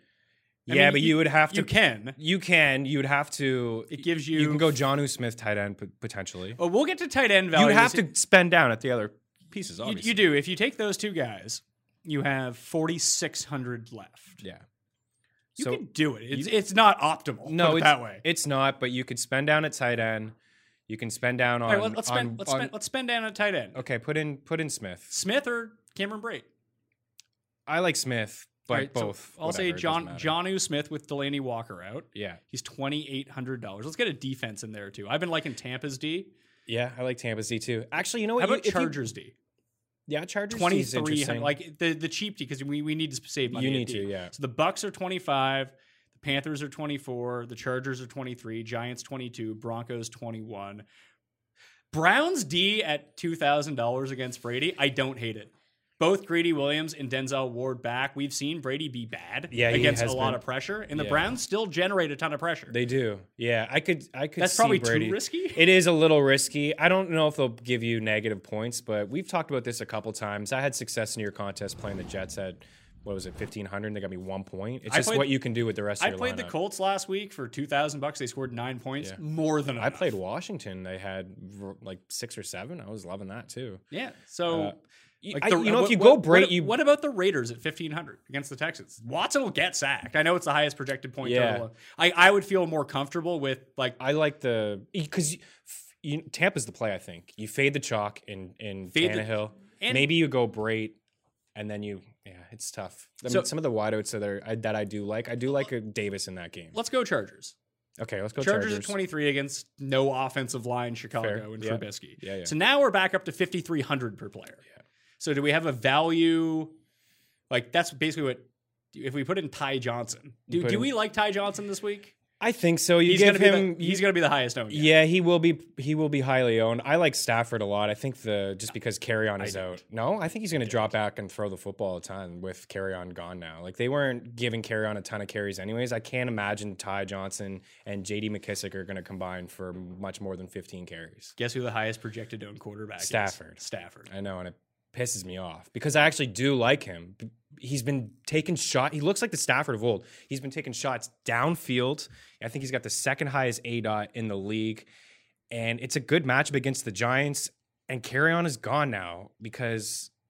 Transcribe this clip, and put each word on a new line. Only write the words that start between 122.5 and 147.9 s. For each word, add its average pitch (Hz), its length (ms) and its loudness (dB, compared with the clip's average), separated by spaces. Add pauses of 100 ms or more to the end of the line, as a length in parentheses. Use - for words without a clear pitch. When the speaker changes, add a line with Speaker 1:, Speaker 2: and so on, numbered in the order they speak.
Speaker 2:
think 170 260 4
so. 175 220 6
You 175 100 8
Speaker 1:
He's 185 100 6
Speaker 2:
give 202 160 10
Speaker 1:
gonna 202 160 10
be 196 60 8
Speaker 2:
him 190 200 2
Speaker 1:
the, 175 60 -4
he's 185 160 2
gonna 196 120 6
be 175 80 2
the 151 80 6
highest 131 300 2
owned 110 120 -4
guy. 151 80 -6
Speaker 2:
Yeah, 156 280 10
he 180 140 6
will 170 200 6
be. 165 180 4 (180)
He 147 200 -2
will 156 120 2
be 143 120 2
highly 127 400 4
owned. 117 240 2
I 143 100 2
like 165 220 4
Stafford 117 460 0
a - 20 0
lot. 101 260 2
I 104 40 -2
think 131 280 -6
the, 101 340 -2
just 101 160 -8
because 110 280 -6
Kerryon 110 400 0
Speaker 1:
I 101 60 -4
Speaker 2:
is 98 80 -6
Speaker 1:
don't. 92 180 -6
Speaker 2:
out. 92 180 -14
No, 131 300 -2
I 165 80 -4
think 220 160 -8
he's 170 80 -6
gonna 135 120 0
Speaker 1:
I 110 40 -2
Speaker 2:
drop 110 240 0
Speaker 1:
don't. 110 80 2
Speaker 2:
back 104 180 -2
and 101 140 -8
throw 104 160 -4
the 95 80 -8
football 98 400 -6
a - 40 -10
ton 90 400 -12
with 92 280 -12
Kerryon 92 440 -6
gone 87 280 -12
now. 80 200 -14
Like, 92 160 -14
they 120 120 0
weren't 127 480 -2
giving 117 260 -2
Kerryon 107 340 -2
a 95 60 -8
ton 107 180 -8
of 101 60 -8
carries 101 320 -6
anyways. 117 340 -4
I 113 60 -2
can't 127 300 -4
imagine 104 480 -4
Ty 98 300 -6
Johnson 98 540 -10 (260)
and 101 200 -8
J 104 140 -4
D 107 100 -2
McKissick 101 460 -6
are 95 80 -8
gonna 95 180 -10
combine 90 460 -10
for 92 240 -12
much 92 480 -12
more 95 160 -8
than 92 100 -12
fifteen 90 400 -14
carries. 82 520 -18
Speaker 1:
Guess 120 160 -2
who 131 80 -4
the 117 100 -4
highest 113 280 -4
projected 113 440 -12
owned 104 160 -16
quarterback 104 400 -14
Speaker 2:
Stafford. 101 580 -2
Speaker 1:
is? - 60 -18
Stafford. - 500 -14
Speaker 2:
I 98 60 -8
know, 98 180 -6
and 90 80 -10
it 85 80 -12 (420)
pisses 120 280 -4
me 92 140 -10
off 85 340 -12
because 143 240 -2
I 151 100 10
actually 151 220 0
do 127 260 0
like 127 300 2
him. 87 340 -14
B-, 117 120 -14 (300)
he's 127 220 -6
been 127 300 -4 (140)